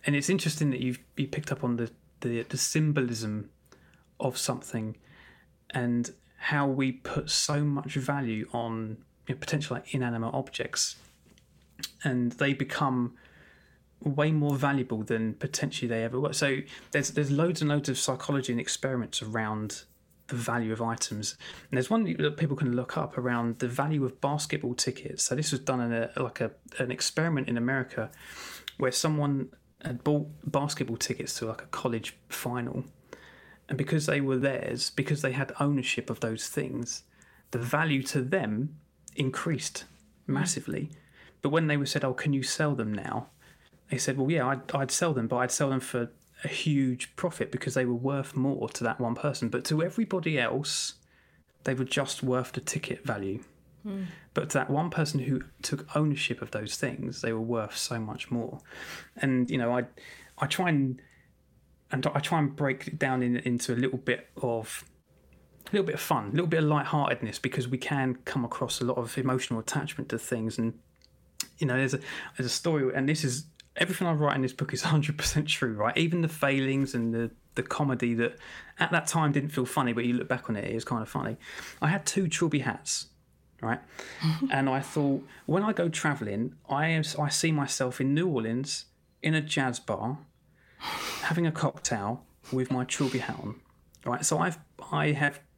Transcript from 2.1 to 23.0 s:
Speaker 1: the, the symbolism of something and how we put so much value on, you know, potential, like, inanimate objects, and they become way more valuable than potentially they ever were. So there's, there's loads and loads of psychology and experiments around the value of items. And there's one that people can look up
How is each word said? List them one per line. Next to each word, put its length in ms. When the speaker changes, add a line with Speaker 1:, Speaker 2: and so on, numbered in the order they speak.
Speaker 1:
the, 240
the 140
symbolism 920
of 180
something 600
and 420
how 300
we 240
put 380
so 340
much 320
value 580
on, 440
you 80
know, 40
potential, 360
like, 180
inanimate 400
objects, 640
and 300
they 200
become 600
way 280
more 240
valuable 480
than 320
potentially 520
they 160
ever 160
were. 140
So 240
there's, 200
there's 200
loads 300
and 80
loads 200
of 80
psychology 540
and 80
experiments 600
around 640
the 80
value 360
of 100
items. 540
And 80
there's 120
one 140
that 340
people 180
can 200
look 220
up 200